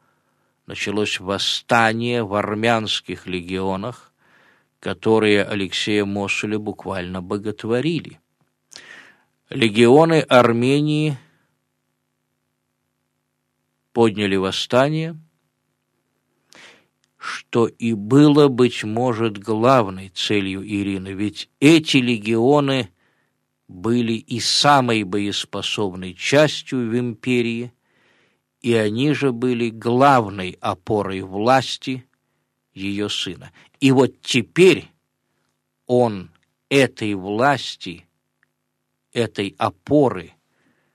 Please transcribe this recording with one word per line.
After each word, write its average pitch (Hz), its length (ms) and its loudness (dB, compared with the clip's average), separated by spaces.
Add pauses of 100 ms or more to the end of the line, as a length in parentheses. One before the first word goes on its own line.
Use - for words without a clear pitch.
(680)
началось 101 520 -4
восстание 113 1040 0
в 98 100 -8
армянских 104 920 -2
легионах, 95 840 -6 (680)
которые 104 640 0
Алексея 104 640 -4
Моселя 101 540 -4
буквально 92 640 -8
боготворили. 110 1000 -6 (1300)
Легионы 123 720 4
Армении 139 960 2 (2750)
подняли 104 420 2
восстание, 143 800 -2 (2000)
что - 500 -4
и 117 260 -4
было, 143 560 4
быть 123 340 0
может, 110 560 -2
главной 110 720 0
целью 98 540 -4
Ирины, 98 500 -6
ведь 101 360 -8 (100)
эти 156 380 4
легионы 123 920 0 (760)
были 113 460 -2
и 110 260 -8
самой 123 640 2
боеспособной 95 1120 -6
частью 135 760 0
в 120 100 0
империи, 120 720 -4 (880)
и 120 140 2
они 113 380 2
же 131 180 0
были 117 400 -2
главной 113 880 0
опорой 95 600 -4
власти 123 840 -2 (680)
ее 101 340 -4
сына. - 420 -10 (280)
И 139 120 4
вот 127 300 2
теперь 135 720 2 (960)
он 113 440 0 (380)
этой 117 460 0
власти, 104 920 -4 (1080)
этой 107 440 -4
опоры 110 760 0 (600)